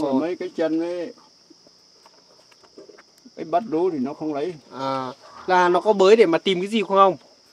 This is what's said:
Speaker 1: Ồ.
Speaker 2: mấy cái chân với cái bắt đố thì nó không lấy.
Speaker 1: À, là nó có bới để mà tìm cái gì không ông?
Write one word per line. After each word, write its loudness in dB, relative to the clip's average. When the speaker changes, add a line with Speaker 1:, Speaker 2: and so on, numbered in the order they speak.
Speaker 1:
Ồ. -2
Speaker 2:
mấy -2
cái -10
chân -2
với -8
cái -12
bắt -2
đố -2
thì -6
nó -4
không -8
lấy. -6
Speaker 1:
À, -6
là 4
nó 2
có 2
bới 6
để 6
mà 2
tìm -2
cái -6
gì -2
không 0
ông? 4